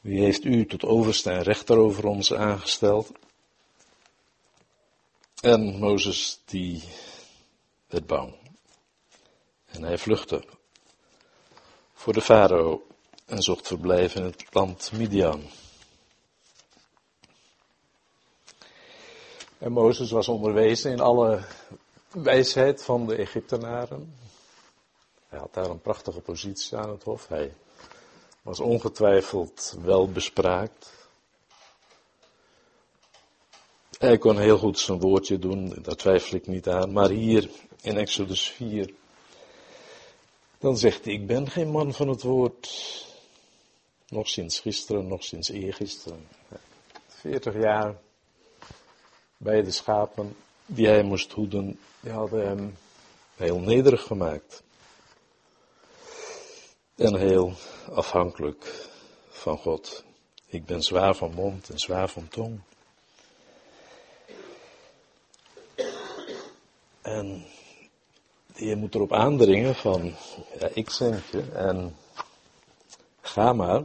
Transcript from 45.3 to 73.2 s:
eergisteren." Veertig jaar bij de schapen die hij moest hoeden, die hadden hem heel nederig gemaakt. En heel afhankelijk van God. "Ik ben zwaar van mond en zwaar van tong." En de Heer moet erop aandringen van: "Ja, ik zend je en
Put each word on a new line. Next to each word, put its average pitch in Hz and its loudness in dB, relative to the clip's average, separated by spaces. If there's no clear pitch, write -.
eergisteren." 95 -10
Veertig - -6
jaar 107 0
bij 107 2
de 95 -2
schapen 104 -4
die 113 0
hij 107 8
moest 98 -2
hoeden, 98 -6
die 117 -14
hadden 110 -4
hem 101 -6
heel 87 -2
nederig 120 4
gemaakt. 85 -6
En 107 2
heel 92 2
afhankelijk - -4
van - -8
God. - -8
"Ik 82 -12
ben 87 -6
zwaar 95 2
van 85 -6
mond 95 -6
en - -14
zwaar 92 -4
van 82 -14
tong." 113 -10
En 98 -8
de - -14
Heer 107 -2
moet 104 -8
erop 104 0
aandringen 120 6
van: 90 -2
"Ja, 85 -4
ik 110 -6
zend 113 -2
je 104 -6
en 92 -4